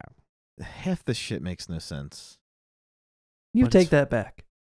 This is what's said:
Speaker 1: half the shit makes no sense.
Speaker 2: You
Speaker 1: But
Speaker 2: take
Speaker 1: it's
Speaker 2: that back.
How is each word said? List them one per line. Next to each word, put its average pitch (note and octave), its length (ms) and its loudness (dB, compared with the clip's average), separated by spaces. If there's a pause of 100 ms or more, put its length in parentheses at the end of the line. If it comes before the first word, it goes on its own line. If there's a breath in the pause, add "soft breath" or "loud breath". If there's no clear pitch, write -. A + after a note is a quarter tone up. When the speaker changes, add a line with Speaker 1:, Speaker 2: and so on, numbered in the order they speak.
(640)
Speaker 1:
half - 420 -6
the B2+ 80 0
shit G#2+ 300 -6
makes F2+ 260 -10
no E2+ 100 -6
sense. - 600 -12 (1120)
Speaker 2:
You B3 120 6
Speaker 1:
But A#2 80 2
Speaker 2:
take F#3 100 10
Speaker 1:
it's E3 80 2
Speaker 2:
that C#3+ 180 4
back. - 380 -6 (320)